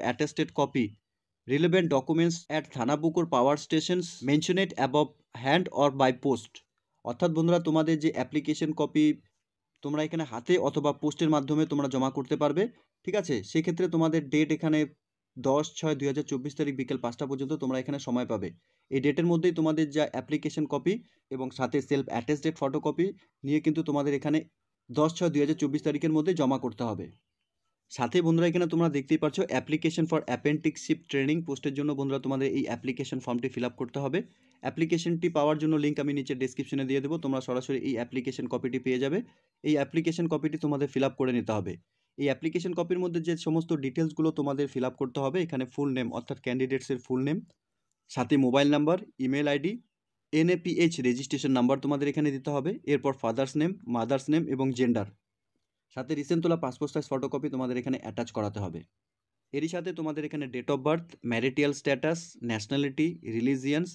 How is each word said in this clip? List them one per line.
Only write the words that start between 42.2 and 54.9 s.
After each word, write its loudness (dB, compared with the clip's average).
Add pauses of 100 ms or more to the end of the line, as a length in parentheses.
অ্যাপ্লিকেশন -4
কপির -2
মধ্যে -2
যে 0 (140)
সমস্ত 0 (160)
ডিটেলসগুলো 0 (100)
তোমাদের 0
ফিল 0
আপ -6
করতে -2
হবে, -2
এখানে -4 (100)
ফুল -2
নেম -2 (100)
অর্থাৎ -6
ক্যান্ডিডেটসের -2
ফুল -2
নেম, 0 (720)
সাথে 2 (100)
মোবাইল 6
নাম্বার, 4 (280)
ইমেইল 2
আইডি, 0 (600)
এনএপিএইচ 4 (140)
রেজিস্ট্রেশন 0
নাম্বার 4
তোমাদের 0
এখানে 0
দিতে -6
হবে, 0 (220)
এরপর 2
ফাদার্স 0
নেম, 2 (240)
মাদার্স 0
নেম 4 (120)
এবং 0 (100)
জেন্ডার, 2 (880)